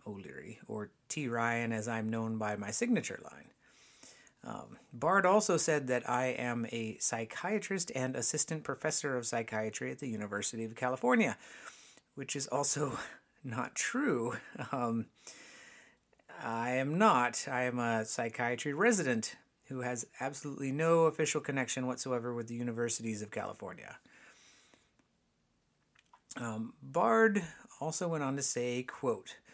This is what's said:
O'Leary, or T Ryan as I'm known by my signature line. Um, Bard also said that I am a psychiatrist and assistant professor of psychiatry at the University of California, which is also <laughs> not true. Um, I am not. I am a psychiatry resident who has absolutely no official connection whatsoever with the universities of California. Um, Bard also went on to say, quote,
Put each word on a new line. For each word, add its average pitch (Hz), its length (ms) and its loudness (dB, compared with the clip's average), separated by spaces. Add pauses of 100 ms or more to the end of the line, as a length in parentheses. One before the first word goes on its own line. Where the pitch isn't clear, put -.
O'Leary, 98 600 -10
or 104 240 -6 (180)
T 147 180 -2
Ryan 117 440 2
as 110 160 -2
I'm 113 220 0
known 113 280 0
by 107 180 0
my 101 160 -4
signature - 520 2
line. - 260 -18 (960)
Um, - 340 -10 (160)
Bard 175 320 4
also 196 320 6
said 147 300 2
that 123 220 2
I 123 180 2
am 120 440 -2
a 113 280 -4
psychiatrist 185 960 -2
and 131 220 0
assistant - 480 0
professor 139 540 0
of 120 80 -2
psychiatry 113 640 -2
at 131 80 -10
the 143 80 -6
University 104 560 -2
of 113 120 -6
California, 147 600 4 (800)
which 139 200 -8
is 135 120 -4
also 135 500 0 (240)
<laughs> - 220 -20
not 208 320 -4
true. 180 600 0 (340)
Um, 117 360 0 (1300)
I 117 300 -2
am 135 260 0
not. 131 520 4
I 127 140 0
am 123 160 0
a 117 260 2
psychiatry 120 680 -2
resident 156 600 2 (340)
who 131 120 -4
has 123 240 -2 (140)
absolutely 139 520 -4
no 165 340 6
official 156 360 2
connection 131 460 -2
whatsoever 123 460 -2
with 117 140 -4
the 120 80 -6
universities 113 640 -2
of 104 100 -8
California. 95 680 -8 (2500)
Um, 113 440 -4
Bard 202 640 4 (380)
also 160 260 -2
went 160 160 0
on 135 120 0
to 139 80 -2
say, 123 400 0
quote, - 540 -2 (160)